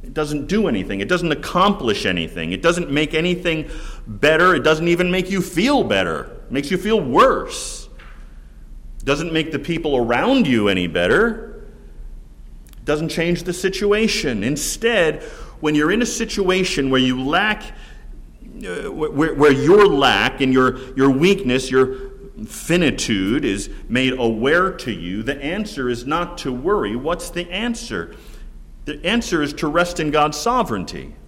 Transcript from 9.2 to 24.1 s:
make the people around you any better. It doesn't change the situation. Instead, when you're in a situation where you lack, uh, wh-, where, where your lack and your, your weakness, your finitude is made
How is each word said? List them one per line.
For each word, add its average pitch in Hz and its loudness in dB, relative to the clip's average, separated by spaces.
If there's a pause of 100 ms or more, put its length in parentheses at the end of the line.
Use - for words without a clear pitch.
make 160 -2
the 139 -4
people 156 -2
around 147 2
you 110 4
any 92 2
better. 117 0 (1080)
It - -16
doesn't 151 -2
change 175 -2
the 180 -6
situation. 208 0
Instead, 170 0 (380)
when 151 0
you're 151 4
in 226 2
a 233 0
situation 185 0
where 131 4
you 127 2
lack, 202 0 (1000)
uh, - -8
wh-, 147 -6
where, 151 2
where 147 8
your 190 8
lack 131 4
and 131 4
your, 127 4 (160)
your 135 6
weakness, 131 2
your 131 2 (360)
finitude 120 0
is 104 -2 (180)
made 127 2